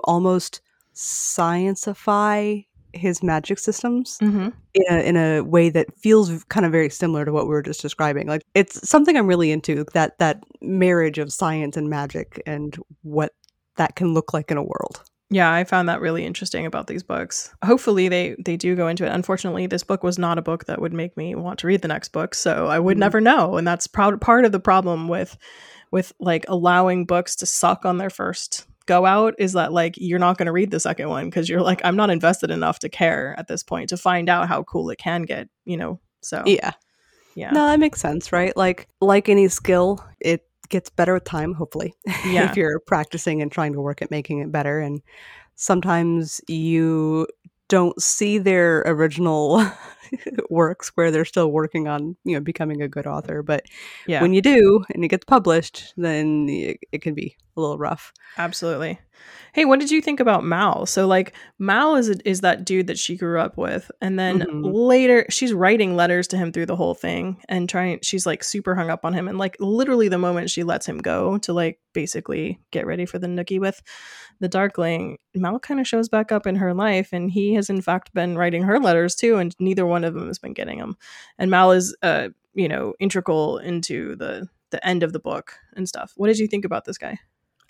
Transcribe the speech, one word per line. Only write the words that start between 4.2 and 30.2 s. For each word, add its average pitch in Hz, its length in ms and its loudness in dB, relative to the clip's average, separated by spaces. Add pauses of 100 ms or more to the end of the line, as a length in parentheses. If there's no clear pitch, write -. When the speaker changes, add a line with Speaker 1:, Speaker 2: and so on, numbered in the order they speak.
Speaker 2:
Mm-hmm. 208 260 0 (260)
Speaker 1:
in - 160 6
a, 170 120 4
in 170 140 2
a 160 260 2
way 170 280 4
that 156 160 2 (120)
feels 214 300 6
v-, 165 200 -6
kind 208 180 2
of 160 60 2
very 160 180 2
similar 160 340 -2
to 147 80 -2
what 151 120 2
we 151 60 -4
were 151 120 0
just 151 180 -8
describing. 147 460 -2
Like, 151 160 -4 (120)
it's - 340 0
something 302 280 6
I'm 214 100 4
really 175 240 4
into, 151 340 -2 (100)
that, 160 240 0
that 160 240 0 (180)
marriage 175 580 2
of 147 140 -6
science 156 440 -2
and 151 120 -4
magic 147 580 -6
and 147 300 -10 (260)
what 151 300 -2 (440)
that - 200 -2
can 175 160 0
look 160 220 -2
like 151 160 -4
in 151 80 -2
a 143 40 -4
world. - 400 -8 (280)
Speaker 2:
Yeah, 180 200 4
I 170 140 2
found 180 240 0
that - 140 -2
really 170 240 -4
interesting 175 400 -8
about - 200 -8
these 180 160 -8
books. - 520 -8 (100)
Hopefully 202 460 2
they, 180 340 -2
they 170 140 -2
do 180 180 0
go 175 120 0
into 175 180 -2
it. - 60 -2
Unfortunately, 185 540 -4
this 185 160 -4
book 196 200 -2
was 180 160 -2
not 170 180 0
a 165 60 -4
book 165 240 -6
that - 160 -6
would 170 100 -4
make 170 240 -8
me 160 180 -8
want 175 260 -8
to 170 60 -6
read 185 140 4
the 160 80 -6
next 151 220 -6
book, 170 240 -6
so - 320 0
I 151 120 0
would 185 180 2
Speaker 1:
Mm-hmm. 202 40 2
Speaker 2:
never 208 220 4
know. 220 340 4
And 165 100 0
that's 175 200 -2
proud, 202 340 2
part 247 240 6
of 214 80 4
the 190 80 0
problem 180 480 2
with, 175 300 -6 (520)
with, 185 300 -2
like, 165 280 0
allowing 180 580 2
books 175 300 0
to 185 100 -6
suck 180 400 0
on 180 100 0
their 190 140 -4
first - 560 -8 (200)
go 180 200 4
out 214 320 4
is 185 140 0
that, 165 200 0
like, 170 240 0
you're 180 220 -2
not 180 180 4